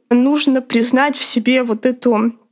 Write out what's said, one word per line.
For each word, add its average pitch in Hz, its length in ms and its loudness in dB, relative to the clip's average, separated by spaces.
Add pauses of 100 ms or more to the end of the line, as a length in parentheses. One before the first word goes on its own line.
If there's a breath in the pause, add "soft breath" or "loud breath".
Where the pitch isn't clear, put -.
(100)
нужно 269 500 2
признать 254 560 0
в - 80 -6
себе 247 380 0
вот 226 240 -4
эту 233 480 0 (180)